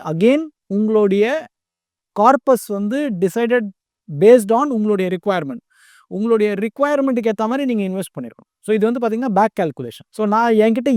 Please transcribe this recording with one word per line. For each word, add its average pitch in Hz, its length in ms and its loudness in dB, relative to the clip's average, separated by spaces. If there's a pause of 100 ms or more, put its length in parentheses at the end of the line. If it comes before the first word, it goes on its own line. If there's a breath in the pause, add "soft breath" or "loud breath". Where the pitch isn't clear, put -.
again, 208 380 2 (240)
உங்களுடைய 208 580 0 (920)
கார்பஸ் 247 500 2
வந்து 214 440 -4 (100)
decided 233 460 0 (420)
based 202 440 6
on 277 180 0
உங்களுடைய 214 400 -2
ரிக்வயர்மெண்ட். 175 520 -4 (480 soft breath)
உங்களுடைய 208 440 0
ரிக்வயர்மெண்ட்டுக்கு 254 760 -2
ஏத்த 214 160 -2
மாதிரி 269 180 -4
நீங்க 226 200 -2
இன்வெஸ்ட் 185 300 -6
பண்ணிருக்கணும். - 360 -16 (100)
So, - 140 -6
இது 214 120 0
வந்து 247 140 -2
பாத்தீங்கன்னா 233 340 -4
பேக் 208 200 2
கால்குலேஷன். 135 560 -8
So, 214 160 -4
நான் 226 260 2
என்கிட்ட 226 440 2